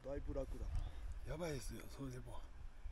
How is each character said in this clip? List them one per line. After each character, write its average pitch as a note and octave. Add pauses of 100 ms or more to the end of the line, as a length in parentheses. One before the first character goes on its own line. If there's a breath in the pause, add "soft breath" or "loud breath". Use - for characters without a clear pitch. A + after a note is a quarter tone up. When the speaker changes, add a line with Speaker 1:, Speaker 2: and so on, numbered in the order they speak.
Speaker 1:
だ C#3+
い C#3+
ぶ C#3+
楽 C#3
だ -
な。 -
Speaker 2:
や D3
ば E3
い -
で C3+
す A2+
よ、 G#2
そ -
れ C3
で B2
も。 B2 (520)